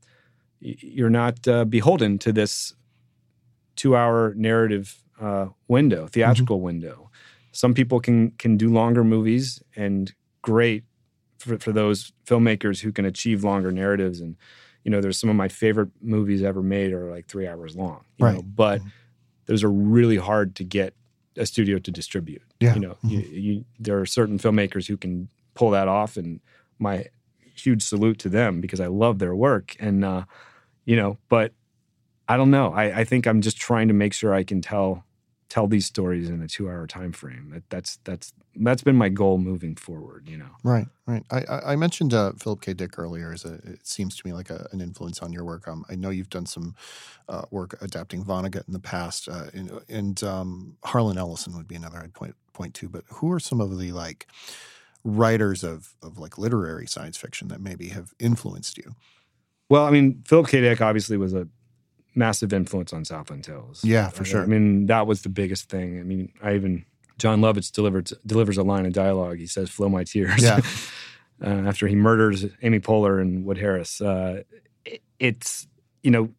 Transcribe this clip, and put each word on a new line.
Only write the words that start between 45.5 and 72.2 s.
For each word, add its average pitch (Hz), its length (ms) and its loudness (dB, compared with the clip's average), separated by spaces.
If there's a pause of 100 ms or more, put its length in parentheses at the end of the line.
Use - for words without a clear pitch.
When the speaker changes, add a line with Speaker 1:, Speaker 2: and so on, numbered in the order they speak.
Speaker 2:
Um, 80 220 -12
I - 40 -12
know 95 160 -8
you've 95 200 -8
done 90 160 -10
some, 85 280 -12 (540)
uh, 85 220 -10
work 95 320 -10
adapting 92 420 -12
Vonnegut 95 420 -6
in 87 60 -14
the 92 80 -10
past, 87 480 -10
uh, 78 240 -12
and, 92 180 -14 (200)
and, 101 320 -6
um, 92 640 -8
Harlan 110 340 0
Ellison 87 380 -10
would 82 120 -14
be 85 60 -14
another 85 240 -14
I'd 85 160 -18
point, - 200 -14 (200)
point 87 200 -12
to. - 140 -14
But 87 200 -16
who - 240 -4
are 175 80 -4
some 123 200 -4
of 95 180 -4
the, 90 140 -8
like, 82 340 -12 (800)
writers 107 600 2
of, 82 380 -12
of, 78 160 -18
like, - 200 -16
literary 90 480 -4
science - 320 -12
fiction - 300 -14
that 90 120 -12
maybe 92 280 -12
have 92 300 -16
influenced 113 600 -4
you? - 160 -18 (760)
Speaker 1:
Well, 147 160 8
I 147 60 4
mean, 139 360 6
Philip 156 220 6
K. 135 120 4
Dick 120 200 4
obviously 110 360 2
was 95 180 0
a 90 140 -4 (640)
massive 113 380 2
influence 92 400 -2
on 80 140 -8
Southland 73 360 -12
Tales. - 400 -18
Speaker 2:
Yeah, 110 280 4
for - 120 -8
Speaker 1:
I, 95 40 -4
Speaker 2:
sure. 98 160 0
Speaker 1:
I 90 40 -4
mean, 104 380 4
that 110 220 2
was 107 160 0
the - 80 -8
biggest 95 400 -6
thing. 90 280 -6
I 87 40 -12
mean, 92 280 -6 (120)
I 104 120 0
even, 95 300 -2 (320)
John 110 240 2
Lovitz 107 320 2
delivered, 95 380 0 (160)
delivers 104 320 2
a 98 40 2
line 98 220 0
of 92 80 -2
dialogue. 92 460 0
He 82 80 -12
says, 90 240 -6
"Flow 101 180 -2
my 92 160 0
tears." 101 380 2
Speaker 2:
Yeah. 113 220 6
Speaker 1:
<laughs> - 60 -8 (760)
Uh, 98 220 -2
after 101 220 0
he 101 80 2
murders 107 480 4 (180)